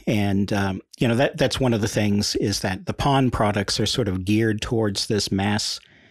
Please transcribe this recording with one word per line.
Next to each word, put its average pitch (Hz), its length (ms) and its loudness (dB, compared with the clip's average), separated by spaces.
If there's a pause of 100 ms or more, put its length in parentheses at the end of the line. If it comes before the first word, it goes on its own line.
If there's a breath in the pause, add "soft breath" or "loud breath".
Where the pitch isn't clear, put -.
And, 101 480 0
um, 98 280 -2 (180)
you 131 80 2
know, 117 80 2
that, 147 220 0
that's 139 220 0
one 123 140 2
of 110 80 2
the 110 60 0
things 101 480 0
is 113 240 0
that 95 260 -4
the 107 80 -6
pon 135 380 2
products 101 480 0
are 107 80 0
sort 117 200 0
of 92 180 -2
geared 107 360 2
towards 107 460 -2
this 104 240 -2
mass 104 480 -2 (320 soft breath)